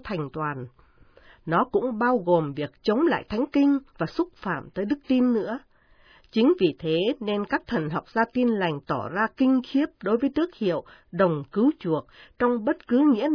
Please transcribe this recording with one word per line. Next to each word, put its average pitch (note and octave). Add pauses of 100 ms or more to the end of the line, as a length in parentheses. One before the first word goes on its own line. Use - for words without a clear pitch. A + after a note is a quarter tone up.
thành D#3+
toàn. D3 (800)
Nó E3+
cũng A3
bao B3
gồm E3
việc C#3+ (120)
chống A#3+
lại A3+
Thánh G#3+
Kinh C#4+ (200)
và E3
xúc E4+
phạm E3
tới F#3
đức A3+ (120)
tin B3+
nữa. A3 (720)
Chính B3
vì F#3 (120)
thế D#3+ (220)
nên G#3
các D4
thần D#3+
học D3+ (100)
gia A3+ (100)
Tin B3
lành F3+
tỏ C3
ra F#3+ (100)
kinh C4
khiếp C#4 (160)
đối G3+
với C4+
tước E4+
hiệu F3 (280)
đồng E3+ (100)
cứu A#3
chuộc D#3 (320)
trong A#3+
bất -
cứ A#3+ (140)
nghĩa A3+